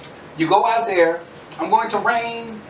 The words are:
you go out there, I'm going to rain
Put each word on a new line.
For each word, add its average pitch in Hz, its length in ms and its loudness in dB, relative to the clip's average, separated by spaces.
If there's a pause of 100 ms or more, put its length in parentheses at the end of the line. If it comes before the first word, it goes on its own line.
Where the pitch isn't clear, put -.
(360)
you 160 100 0
go 208 200 4
out 233 200 2
there, 170 340 2 (380)
I'm 247 120 -6
going 220 200 2
to 208 80 -2
rain 233 720 -2